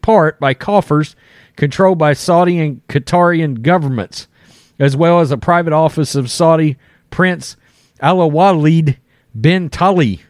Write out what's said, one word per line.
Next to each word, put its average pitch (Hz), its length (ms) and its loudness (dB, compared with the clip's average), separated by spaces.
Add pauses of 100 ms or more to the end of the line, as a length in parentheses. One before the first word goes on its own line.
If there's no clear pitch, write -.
part 175 380 0
by 135 140 0
coffers 156 600 -2 (400)
controlled 185 420 0
by 151 160 2
Saudi 175 460 0
and 147 280 -6
Qatarian 160 760 -2
governments, 131 680 -2 (520)
as 139 180 0
well 170 220 2
as 143 120 0
a 139 60 -2
private 170 360 0
office 156 420 -2
of 131 160 -4
Saudi 160 460 0 (320)
Prince 180 460 -4 (460)
Alawalid 160 960 2 (420)
bin 170 300 0
Tali. 170 600 0